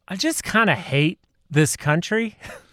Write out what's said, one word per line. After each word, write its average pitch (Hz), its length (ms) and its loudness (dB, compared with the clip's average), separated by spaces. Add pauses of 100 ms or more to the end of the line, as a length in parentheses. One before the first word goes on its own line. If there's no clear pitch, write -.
I 185 100 -10
just 311 280 -4
kinda 202 320 2
hate 147 420 0 (320)
this 147 260 2
country. 208 680 -2
<laughs> - 40 -16 (260)